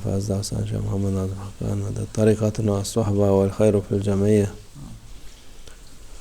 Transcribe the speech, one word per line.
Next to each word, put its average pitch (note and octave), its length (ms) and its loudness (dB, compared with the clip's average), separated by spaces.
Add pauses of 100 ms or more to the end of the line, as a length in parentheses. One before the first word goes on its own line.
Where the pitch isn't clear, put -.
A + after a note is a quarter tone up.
فاز G2 280 -2
داستان، G#2 340 -4
شيخ G#2 200 -4
محمد G2 260 -2
ناظر F#2+ 220 -2
حقان، G2+ 440 -6
مدد G#2 360 -4
طريقتنا G#2+ 680 2
الصحبة G2+ 520 2
والخير G2 480 4
في - 120 -4
الجمعية. G2+ 640 2 (1700)